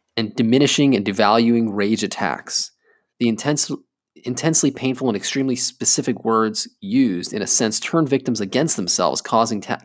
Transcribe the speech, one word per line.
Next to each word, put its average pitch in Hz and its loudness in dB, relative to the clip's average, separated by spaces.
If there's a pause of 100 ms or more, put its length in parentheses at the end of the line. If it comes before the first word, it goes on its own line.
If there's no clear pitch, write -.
(180)
and 107 -4
diminishing 135 4
and 101 0
devaluing 113 4
rage 104 0
attacks, - -4 (480)
the 120 2
intense, 143 -2 (460)
intensely 147 0
painful 131 -4
and 107 0
extremely 135 -2
specific - -2
words 110 0 (120)
used, 101 0
in 104 -2
a - -6
sense, 110 0
turn 160 0
victims 127 0
against 127 0
themselves, 87 0
causing 113 0
ta-, - -6